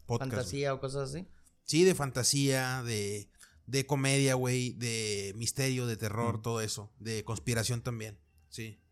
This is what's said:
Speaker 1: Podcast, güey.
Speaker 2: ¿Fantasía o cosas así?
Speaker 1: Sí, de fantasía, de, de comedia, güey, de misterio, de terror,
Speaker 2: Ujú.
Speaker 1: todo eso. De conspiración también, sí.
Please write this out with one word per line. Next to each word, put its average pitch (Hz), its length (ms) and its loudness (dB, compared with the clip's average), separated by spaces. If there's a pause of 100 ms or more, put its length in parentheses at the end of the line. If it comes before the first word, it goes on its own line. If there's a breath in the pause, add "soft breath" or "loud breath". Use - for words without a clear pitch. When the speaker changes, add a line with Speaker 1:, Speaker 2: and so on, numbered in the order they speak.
Speaker 1:
Podcast, 127 260 -2
güey. 127 120 0
Speaker 2:
¿Fantasía 139 320 -2
o 135 60 -8
cosas 135 300 -6
así? 165 160 -8 (380 soft breath)
Speaker 1:
Sí, 165 200 6
de 185 100 8
fantasía, 131 880 2
de, 104 480 -2 (360 soft breath)
de 131 200 0
comedia, 135 480 4
güey, 127 380 0
de 107 640 -2
misterio, 127 500 0
de 113 100 -2
terror, 110 380 -2
Speaker 2:
Ujú. 107 80 -8
Speaker 1:
todo 117 180 -2
eso. 104 380 -6
De 110 260 -6
conspiración 117 580 -2
también, 110 360 -6 (320)
sí. 110 280 -12 (140)